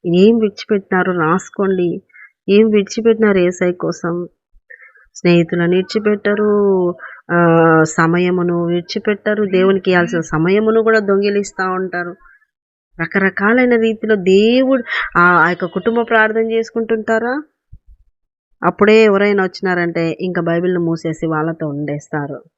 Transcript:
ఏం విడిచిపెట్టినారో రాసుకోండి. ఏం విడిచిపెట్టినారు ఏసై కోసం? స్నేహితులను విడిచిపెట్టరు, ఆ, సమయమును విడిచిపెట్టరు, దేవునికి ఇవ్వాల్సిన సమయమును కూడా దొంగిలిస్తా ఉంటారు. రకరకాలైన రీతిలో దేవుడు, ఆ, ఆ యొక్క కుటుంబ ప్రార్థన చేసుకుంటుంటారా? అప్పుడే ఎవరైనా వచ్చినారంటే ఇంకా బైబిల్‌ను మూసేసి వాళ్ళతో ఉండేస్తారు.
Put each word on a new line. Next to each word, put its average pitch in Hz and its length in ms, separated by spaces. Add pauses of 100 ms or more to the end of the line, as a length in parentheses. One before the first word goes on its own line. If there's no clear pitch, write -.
(160)
ఏం 214 220
విడిచిపెట్టినారో 196 720
రాసుకోండి. 180 880 (460)
ఏం 214 220
విడిచిపెట్టినారు 214 680
ఏసై 180 340
కోసం? 170 540 (880)
స్నేహితులను 175 640
విడిచిపెట్టరు, 208 1120 (420)
ఆ, 175 60 (440)
సమయమును 175 840
విడిచిపెట్టరు, 208 800
దేవునికి 185 460
ఇవ్వాల్సిన 175 300
సమయమును 196 640
కూడా 220 160
దొంగిలిస్తా 202 720
ఉంటారు. 180 440 (840)
రకరకాలైన 202 800
రీతిలో 220 340
దేవుడు, 226 680 (360)
ఆ, 170 40
ఆ 175 260
యొక్క 175 160
కుటుంబ 226 440
ప్రార్థన 226 440
చేసుకుంటుంటారా? 226 920 (1200)
అప్పుడే 208 400
ఎవరైనా 202 380
వచ్చినారంటే 175 760
ఇంకా 180 220
బైబిల్‌ను 175 380
మూసేసి 165 460
వాళ్ళతో 160 400
ఉండేస్తారు. 147 760 (160)